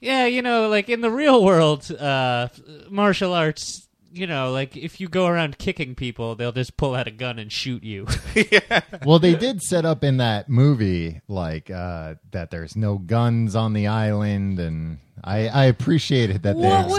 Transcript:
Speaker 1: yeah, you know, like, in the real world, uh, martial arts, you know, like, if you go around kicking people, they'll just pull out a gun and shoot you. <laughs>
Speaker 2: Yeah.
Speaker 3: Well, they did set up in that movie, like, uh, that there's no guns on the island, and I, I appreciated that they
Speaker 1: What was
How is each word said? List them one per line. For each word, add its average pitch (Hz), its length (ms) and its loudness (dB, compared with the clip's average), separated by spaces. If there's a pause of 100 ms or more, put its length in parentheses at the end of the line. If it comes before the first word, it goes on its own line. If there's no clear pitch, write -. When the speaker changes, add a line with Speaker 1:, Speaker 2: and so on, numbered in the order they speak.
Speaker 1:
yeah, 254 260 0
you 247 160 0
know, 233 260 0
like, 208 200 0
in 233 120 -2
the 233 100 0
real 262 320 6
world, 165 480 4
uh, 131 560 -2 (420)
martial 196 460 2
arts, - 540 -4 (240)
you 180 160 -8
know, 131 240 -4
like, 131 240 -6
if 156 240 -12
you 185 80 -8
go 180 180 0
around 170 320 0
kicking 147 380 -6
people, 117 400 -6
they'll 120 160 -4
just 123 240 -4
pull 135 180 0
out 123 140 -4
a - 20 -8
gun 117 300 -10
and 107 100 -14
shoot 123 320 -6
you. 104 240 -10 (160)
<laughs> - 140 -6
Speaker 2:
Yeah. 214 460 2 (220)
Speaker 3:
Well, 156 140 8
they 170 160 6
did 208 260 -2
set 170 240 -2
up 160 200 0
in 135 140 2
that 113 300 -2
movie, 107 800 2
like, 82 420 -6
uh, 87 460 -8 (160)
that 87 220 -8
there's 82 240 -10
no 104 220 0
guns 113 580 0
on 113 160 0
the 104 160 0
island, 104 720 -2
and 80 380 -6 (260)
I, 110 240 -2
I 135 160 2
appreciated 123 800 0
that 101 120 2
they 349 120 2
Speaker 1:
What 381 220 4
was 392 80 2